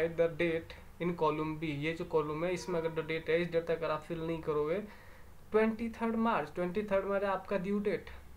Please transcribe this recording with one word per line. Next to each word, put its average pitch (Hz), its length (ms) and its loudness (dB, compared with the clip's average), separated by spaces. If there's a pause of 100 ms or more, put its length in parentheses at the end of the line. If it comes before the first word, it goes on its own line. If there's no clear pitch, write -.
(120)
the 165 240 4
date 165 400 0 (240)
in 170 160 0
column 156 420 2
B।" 156 200 -2
ये 156 160 0
जो 170 120 -6
कॉलम 156 380 2
है 180 100 2
इसमें 170 260 -2
अगर 165 100 0
जो 156 140 -2
date 160 260 -2
है 165 120 6
इस 170 80 -2
date 165 160 2
तक 165 100 2
अगर 160 140 0
आप 151 120 0
फिल 165 180 -6
नहीं 165 220 -2
करोगे, 156 380 0 (720)
ट्वेंटी 220 400 4
थर्ड 226 260 0
March, 214 360 2
ट्वेंटी 180 300 0
थर्ड 196 220 2
March 196 200 2
आपका 190 320 0
ड्यू 202 220 0
date। 196 300 0 (260)